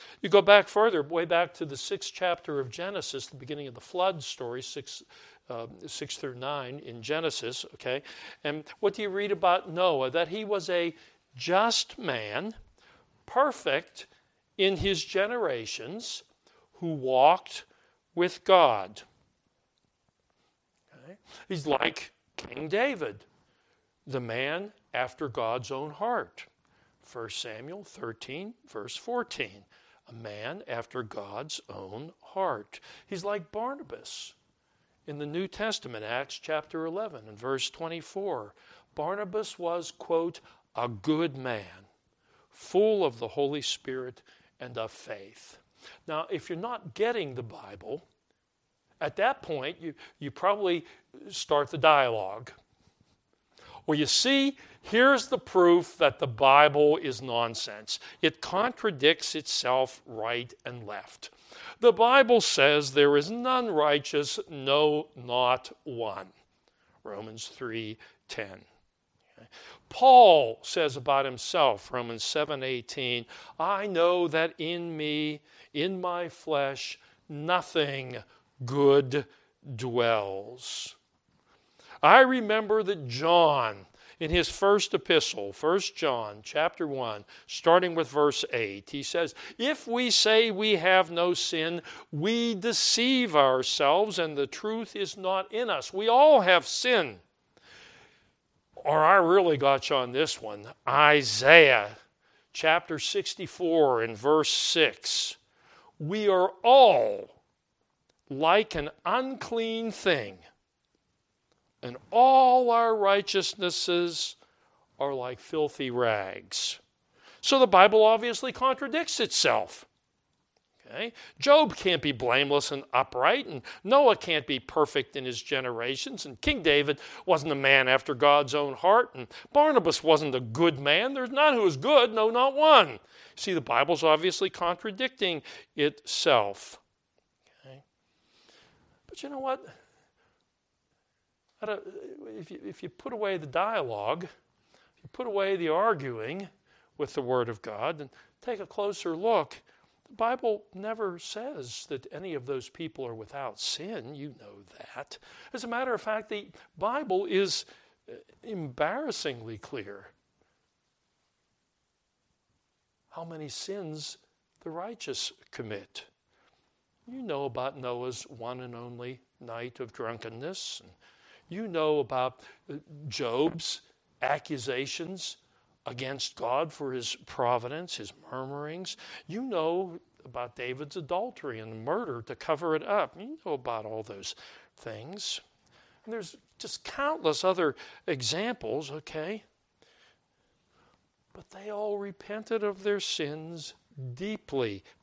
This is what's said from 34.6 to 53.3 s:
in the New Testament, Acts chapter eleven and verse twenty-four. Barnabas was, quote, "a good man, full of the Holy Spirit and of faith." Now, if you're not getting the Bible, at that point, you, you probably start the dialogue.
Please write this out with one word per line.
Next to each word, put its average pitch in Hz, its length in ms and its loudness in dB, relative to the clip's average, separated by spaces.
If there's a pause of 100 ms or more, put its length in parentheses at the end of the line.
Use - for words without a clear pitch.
in 147 120 -12
the 147 80 -8
New 175 200 -6
Testament, 151 580 -8
Acts 123 320 -6
chapter 156 480 -6
eleven 165 440 -10
and 104 100 -20
verse 127 320 -4
twenty-four. 165 840 -10 (420)
Barnabas 202 600 -6
was, 170 360 -6
quote, 165 480 -4 (340)
"a 120 140 -4
good 151 480 -2
man, 117 500 -10 (640)
full 208 540 0
of 120 160 -2
the 117 80 -6
Holy 143 340 -4
Spirit 127 580 -10 (380)
and 123 180 -14
of 113 140 -6
faith." - 680 -18 (480)
Now, 156 240 -4
if 170 180 -8
you're 165 100 -8
not 214 360 -10
getting 202 400 -4
the 123 80 -10
Bible, 104 640 -14 (960)
at 156 160 -6
that 233 260 0
point, 139 380 -8
you, 160 140 -12 (260)
you 143 100 -10
probably 180 540 0 (440)
start 147 420 0
the 160 80 -8
dialogue. 120 720 2 (1300)